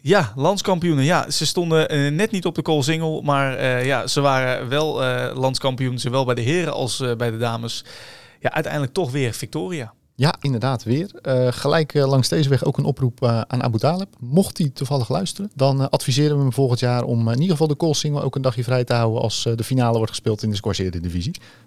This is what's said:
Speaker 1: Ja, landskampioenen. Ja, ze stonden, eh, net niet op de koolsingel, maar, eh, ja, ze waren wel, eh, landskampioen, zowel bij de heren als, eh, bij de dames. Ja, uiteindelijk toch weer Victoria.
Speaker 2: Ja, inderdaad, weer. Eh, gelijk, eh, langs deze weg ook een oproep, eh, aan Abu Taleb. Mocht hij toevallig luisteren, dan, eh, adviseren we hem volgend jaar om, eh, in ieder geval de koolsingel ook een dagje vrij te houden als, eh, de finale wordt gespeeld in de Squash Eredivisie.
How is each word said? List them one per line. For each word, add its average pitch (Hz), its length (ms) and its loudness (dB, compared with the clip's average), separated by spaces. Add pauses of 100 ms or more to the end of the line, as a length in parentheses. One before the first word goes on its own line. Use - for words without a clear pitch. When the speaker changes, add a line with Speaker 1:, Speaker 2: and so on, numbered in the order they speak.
Speaker 1:
Ja, 147 360 2
landskampioenen. 165 680 2
Ja, 156 260 2
ze 151 160 -2
stonden, 160 420 2
eh, 143 220 0
net 190 200 0
niet 190 160 -2
op 170 80 -2
de 156 80 -2
koolsingel, 156 600 0
maar, 139 340 0
eh, 127 300 0
ja, 131 200 0
ze - 140 0
waren 131 480 2
wel, 143 360 -2
eh, 127 320 -2
landskampioen, 131 600 -2
zowel 131 260 0
bij 123 100 0
de 120 80 -2
heren 151 300 0
als, 120 280 -4
eh, 123 140 -2
bij 117 160 -2
de 110 80 -4
dames. 117 460 -4 (560)
Ja, - 100 -4
uiteindelijk 147 420 -4
toch 156 180 -2
weer 127 220 -2
Victoria. 151 600 -8 (220)
Speaker 2:
Ja, 135 260 2
inderdaad, 127 440 -2
weer. 147 260 -2 (120)
Eh, 127 280 0
gelijk, 151 440 0
eh, 139 140 2
langs 135 200 2
deze 160 200 2
weg 131 160 2
ook - 140 0
een 143 60 0
oproep, 123 380 -2
eh, 117 180 2
aan 123 220 -4
Abu 117 160 0
Taleb. 180 300 0 (100)
Mocht 143 400 0
hij 151 160 0
toevallig 135 340 -2
luisteren, 190 460 -4
dan, 135 260 2
eh, 135 80 0
adviseren 147 480 2
we 143 60 2
hem 131 100 2
volgend 123 280 2
jaar 123 220 2
om, 117 180 0
eh, 113 60 2
in 117 140 2
ieder 180 100 2
geval 160 160 2
de 147 80 2
koolsingel 147 480 0
ook 139 120 -2
een 139 80 -2
dagje 127 220 0
vrij 123 200 2
te 120 100 0
houden 117 260 2
als, 117 260 -2
eh, 117 100 0
de 113 80 -2
finale 120 320 2
wordt 110 140 0
gespeeld - 320 -2
in 110 80 0
de 104 60 -2
Squash 101 220 -2
Eredivisie. 90 560 -2 (320)